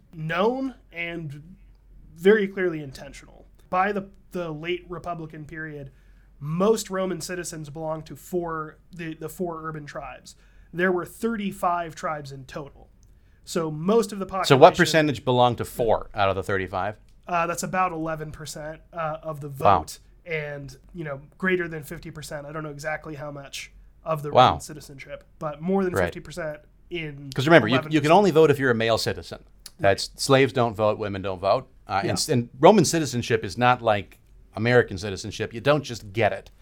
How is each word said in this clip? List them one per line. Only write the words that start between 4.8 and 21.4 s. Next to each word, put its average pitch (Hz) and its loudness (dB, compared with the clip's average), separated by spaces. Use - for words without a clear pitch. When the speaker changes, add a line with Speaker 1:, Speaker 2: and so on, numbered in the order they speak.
Speaker 1:
Republican 165 -10
period, 147 -12
most 185 0
Roman 185 -4
citizens 165 -10
belonged 156 -8
to 143 -16
four, 160 -6
the, 165 -10
the 156 -12
four 160 -8
urban 156 -10
tribes. 139 -16
There 175 2
were 175 -2
thirty-five 185 -4
tribes 151 -8
in 135 -16
total. 139 -16
So 165 -4
most 202 0
of 202 -10
the 190 -6
Speaker 2:
So 143 6
what 156 12
Speaker 1:
population 160 0
Speaker 2:
percentage 156 2
belonged 123 4
to 110 -6
four 110 -2
out 101 2
of 95 2
the 95 -4
thirty-five? 95 -4
Speaker 1:
Uh, 170 -2
that's 170 -6
about 180 -2
eleven 160 -8
percent, 156 -14
uh, 156 -6
of 156 -10
the 147 -10
Speaker 2:
Wow. 135 4
Speaker 1:
vote, - -12
and, 147 -8
you 170 -10
know, 139 -8
greater 180 0